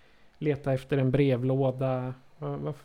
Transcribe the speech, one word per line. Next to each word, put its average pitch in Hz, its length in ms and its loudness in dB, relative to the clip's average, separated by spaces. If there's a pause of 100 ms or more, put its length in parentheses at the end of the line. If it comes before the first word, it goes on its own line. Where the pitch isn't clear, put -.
(380)
leta 139 360 0
efter 135 240 -2
en 131 140 2
brevlåda. 131 1000 0 (240)
Vad, 143 220 -8
vad, 147 260 -8